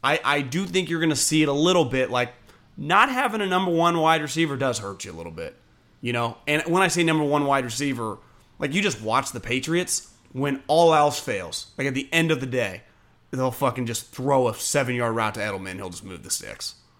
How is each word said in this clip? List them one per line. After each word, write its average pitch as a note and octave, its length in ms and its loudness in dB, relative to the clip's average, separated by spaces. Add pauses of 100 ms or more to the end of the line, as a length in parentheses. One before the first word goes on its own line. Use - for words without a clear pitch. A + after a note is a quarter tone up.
I, C#3+ 220 0
I D3 180 2
do D3 240 -4
think F3 240 -2
you're E3 120 -2
gonna D#3 160 2
see D#3 260 2
it D3 60 2
a C#3 40 2
little E3+ 300 4
bit, C3 260 0
like, B2 220 0 (460)
not F#3 320 4
having B3 320 -2
a G3 40 0
number F#3 260 0
one E3+ 260 4
wide D#3+ 240 4
receiver D3+ 340 -2
does C3 240 -2
hurt G2 240 -10
you F#2 80 -12
a - 20 -12
little E2 200 -12
bit, D#2+ 220 -10 (440)
you A#2+ 140 -4
know? A#2 240 -2 (100)
And D3+ 200 2
when F3 140 4
I F#3 60 4
say E3+ 160 2
number D#3+ 220 2
one C#3+ 200 2
wide C#3 200 2
receiver, A#2 540 -4 (400)
like, C#3 140 -4
you F#3+ 80 0
just C3 200 -2
watch A2+ 300 0
the B2+ 80 -8
Patriots, D#3 720 -4 (200)
when C#3+ 360 -2
all E3 260 6
else D3 260 4
fails, F#2 580 -6
like, C3+ 100 -2
at C3+ 60 -2
the C3+ 200 -4
end E3 180 4
of C#3+ 80 0
the C3+ 60 -6
day, A#2+ 380 -4 (480)
they'll C3 200 0
fucking B2+ 360 -2
just - 260 -8
throw C3 340 2
a G#2+ 80 -2
seven-yard B2 600 -2
route G#2+ 180 0
to G#2+ 80 -10
Edelman, F#2+ 340 -6
he'll F#2+ 140 -10
just F2 160 -14
move F#2 180 -14
the - 60 -16
sticks. - 460 -8 (240)